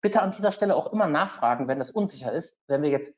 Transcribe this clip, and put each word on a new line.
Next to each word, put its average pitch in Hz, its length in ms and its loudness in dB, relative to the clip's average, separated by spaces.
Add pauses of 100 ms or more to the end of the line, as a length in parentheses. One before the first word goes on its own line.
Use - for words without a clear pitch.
Bitte 208 180 4
an 185 120 0
dieser 196 200 0
Stelle 202 240 2
auch - 160 -4
immer 214 140 2
nachfragen, 135 600 0
wenn 135 120 -2
das 131 120 -6
unsicher 143 400 -4
ist. 156 280 -6 (100)
Wenn 139 140 0
wir 147 80 2
jetzt 139 280 -2